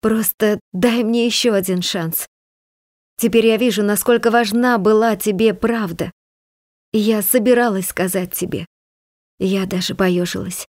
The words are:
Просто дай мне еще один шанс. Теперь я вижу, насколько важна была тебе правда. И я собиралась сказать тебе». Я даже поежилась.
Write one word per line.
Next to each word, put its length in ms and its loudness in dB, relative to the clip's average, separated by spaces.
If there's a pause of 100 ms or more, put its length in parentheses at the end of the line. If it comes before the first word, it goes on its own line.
Просто 580 0 (140)
дай 300 0
мне 220 0
еще 280 0
один 280 0
шанс. 460 -6 (880)
Теперь 280 2
я 120 4
вижу, 260 0
насколько 480 2
важна 480 2
была 360 2
тебе 380 0
правда. 580 -4 (800)
И 60 0
я 240 2
собиралась 680 2
сказать 460 -4
тебе». 320 -6 (760)
Я 260 -2
даже 300 -4
поежилась. 760 -2